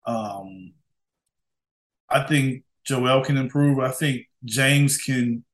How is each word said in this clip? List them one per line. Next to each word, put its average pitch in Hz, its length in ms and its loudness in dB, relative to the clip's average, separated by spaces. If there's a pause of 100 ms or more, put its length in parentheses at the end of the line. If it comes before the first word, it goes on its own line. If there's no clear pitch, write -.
Um, 98 680 -8 (1400)
I 139 160 0
think 135 400 0 (200)
Joel 151 400 2
can 143 140 0
improve. 143 400 2
I 127 120 0
think 131 360 -4 (180)
James 139 540 2
can 120 560 -2